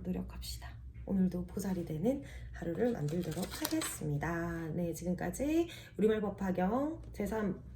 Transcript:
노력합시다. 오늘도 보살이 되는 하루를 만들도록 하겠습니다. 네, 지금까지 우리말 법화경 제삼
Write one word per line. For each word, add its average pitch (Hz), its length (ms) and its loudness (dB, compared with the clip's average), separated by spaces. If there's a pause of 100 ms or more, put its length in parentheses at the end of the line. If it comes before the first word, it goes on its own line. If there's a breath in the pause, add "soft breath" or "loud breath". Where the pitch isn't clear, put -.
노력합시다. - 680 -4 (340)
오늘도 180 420 4
보살이 185 380 -2
되는 190 380 2 (300 loud breath)
하루를 202 400 0
만들도록 160 520 0 (180)
하겠습니다. 170 1040 0
네, 170 260 0
지금까지 185 760 2 (300 loud breath)
우리말 214 220 6
법화경 202 840 2 (100)
제삼 208 480 0 (160)